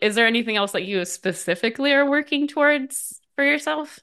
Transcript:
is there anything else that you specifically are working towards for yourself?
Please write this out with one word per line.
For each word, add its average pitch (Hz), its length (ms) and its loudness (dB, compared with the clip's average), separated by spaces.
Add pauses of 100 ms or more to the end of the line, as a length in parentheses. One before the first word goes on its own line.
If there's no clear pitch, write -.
is 208 140 2
there 233 100 4
anything 226 300 0
else 202 160 0
that 185 120 -2
you 185 200 -2
specifically 185 880 -2
are 277 160 4
working 294 400 0
towards 294 720 0 (160)
for 277 80 0
yourself? 294 580 -2